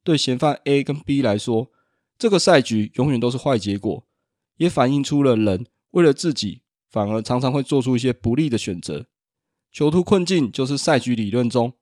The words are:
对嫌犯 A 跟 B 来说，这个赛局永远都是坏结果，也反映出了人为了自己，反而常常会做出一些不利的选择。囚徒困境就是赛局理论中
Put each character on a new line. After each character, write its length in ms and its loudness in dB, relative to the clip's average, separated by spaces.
对 140 2
嫌 200 -2
犯 280 -2
A 180 2
跟 160 -6
B 220 -2
来 160 2
说， 340 -2
这 120 0
个 80 4
赛 240 4
局 340 -2
永 140 0
远 100 0
都 120 0
是 60 -4
坏 200 0
结 220 -4
果， 260 -6
也 120 0
反 240 0
映 100 0
出 200 0
了 120 4
人 300 0
为 120 2
了 100 6
自 200 -2
己， 280 -6
反 200 -2
而 120 -2
常 180 -2
常 120 -2
会 120 -2
做 180 0
出 140 0
一 40 0
些 120 0
不 240 -2
利 140 0
的 80 0
选 220 -6
择。 280 -10
囚 180 0
徒 140 2
困 220 2
境 260 0
就 140 -4
是 120 -2
赛 220 2
局 160 -2
理 160 -2
论 180 0
中 320 -2